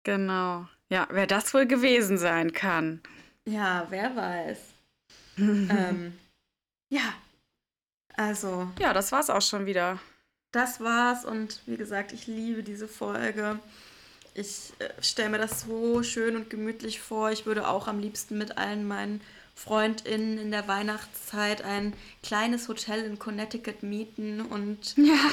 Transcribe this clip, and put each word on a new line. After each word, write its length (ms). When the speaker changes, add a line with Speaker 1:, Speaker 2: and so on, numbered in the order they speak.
Speaker 1:
Genau. 600
Ja, 220
wer 160
das 280
wohl 120
gewesen 520
sein 340
kann. 480
Speaker 2:
Ja, 440
wer 260
weiß. 420
Speaker 1:
<laughs> 400
Speaker 2:
Ähm, 800
ja, 220
also 640
Speaker 1:
Ja, 160
das 180
war's 180
auch 120
schon 240
wieder. 320
Speaker 2:
das 280
war's 440
und 420
wie 100
gesagt, 360
ich 140
liebe 360
diese 260
Folge. 720
Ich, 440
äh, 100
stell 280
mir 100
das 240
so 400
schön 340
und 140
gemütlich 500
vor. 320
Ich 140
würde 220
auch 200
am 120
liebsten 380
mit 180
allen 300
meinen 340
FreundInnen 840
in 120
der 180
Weihnachtszeit 920
ein 300
kleines 460
Hotel 360
in 140
Connecticut 640
mieten 580
und 560
Speaker 1:
Ja. 180